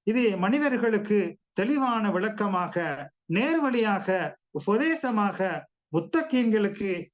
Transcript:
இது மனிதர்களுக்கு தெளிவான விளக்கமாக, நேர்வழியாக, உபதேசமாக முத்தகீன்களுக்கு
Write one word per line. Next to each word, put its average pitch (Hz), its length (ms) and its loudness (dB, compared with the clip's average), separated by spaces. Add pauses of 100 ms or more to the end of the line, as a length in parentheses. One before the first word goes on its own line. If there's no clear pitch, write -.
இது 220 340 2
மனிதர்களுக்கு 208 1000 0 (160)
தெளிவான 233 580 0
விளக்கமாக, 190 640 -2 (580)
நேர்வழியாக, 214 1040 0 (140)
உபதேசமாக 208 1160 -2 (300)
முத்தகீன்களுக்கு 208 1160 0